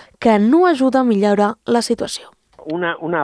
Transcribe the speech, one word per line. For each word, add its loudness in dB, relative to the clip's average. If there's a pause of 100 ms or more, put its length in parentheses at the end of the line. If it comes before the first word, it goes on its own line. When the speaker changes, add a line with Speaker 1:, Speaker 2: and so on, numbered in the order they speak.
(200)
Speaker 1:
que 2
no 4
ajuda 2
a 0
millorar 0 (100)
la -2
situació. -6 (340)
Speaker 2:
Una, -4
una -4